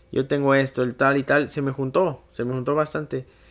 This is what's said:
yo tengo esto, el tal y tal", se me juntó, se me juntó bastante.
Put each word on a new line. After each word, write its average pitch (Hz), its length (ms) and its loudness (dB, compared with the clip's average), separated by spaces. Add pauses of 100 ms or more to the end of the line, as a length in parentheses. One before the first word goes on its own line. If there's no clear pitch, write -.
(120)
yo 135 140 0
tengo 139 300 2
esto, 135 280 0
el 120 120 -2
tal 139 220 2
y 135 60 0
tal", 143 260 2
se 147 120 -6
me 139 100 -2
juntó, 139 580 0
se - 160 -6
me 123 80 -2
juntó 131 220 -2
bastante. 151 500 -2 (260)